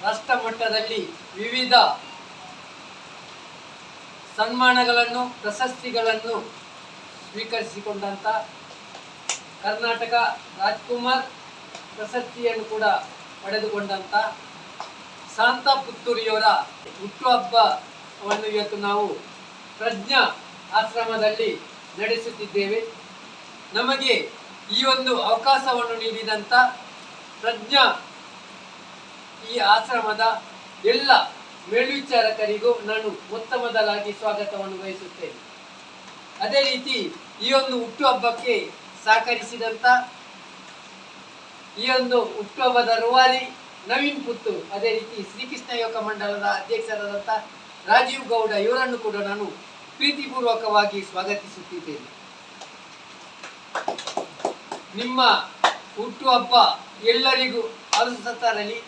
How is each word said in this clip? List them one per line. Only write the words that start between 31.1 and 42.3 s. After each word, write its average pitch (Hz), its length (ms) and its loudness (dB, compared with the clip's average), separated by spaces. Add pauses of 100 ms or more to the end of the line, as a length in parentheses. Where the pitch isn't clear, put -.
ಮೇಲ್ವಿಚಾರಕರಿಗೂ 226 1000 2 (200)
ನಾನು 220 180 -2 (240)
ಮೊತ್ತ 226 200 -6 (120)
ಮೊದಲಾಗಿ 208 560 0
ಸ್ವಾಗತವನ್ನು 202 640 -4
ಬಯಸುತ್ತೇನೆ. - 540 -12 (1080)
ಅದೇ 277 240 4
ರೀತಿ 254 280 -2 (500)
ಈ - 20 0 (100)
ಒಂದು 262 220 0
ಹುಟ್ಟುಹಬ್ಬಕ್ಕೆ 240 720 2 (500)
ಸಹಕರಿಸಿದಂಥ 226 800 2 (2000)
ಈ 247 40 -2 (120)
ಒಂದು 247 200 4 (180)